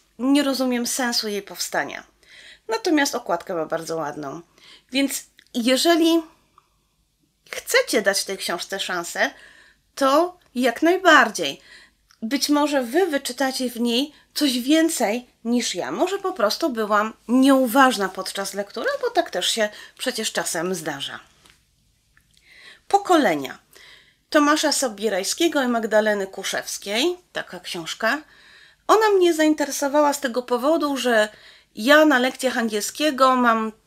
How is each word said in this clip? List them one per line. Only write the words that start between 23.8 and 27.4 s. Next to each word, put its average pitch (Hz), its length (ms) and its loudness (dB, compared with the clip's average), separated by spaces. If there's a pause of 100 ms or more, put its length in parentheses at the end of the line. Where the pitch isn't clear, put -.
Tomasza 294 420 2
Sobierajskiego 226 920 -2
i 247 40 0
Magdaleny 214 600 0
Kuszewskiej. 214 920 -4 (160)
Taka 165 260 -10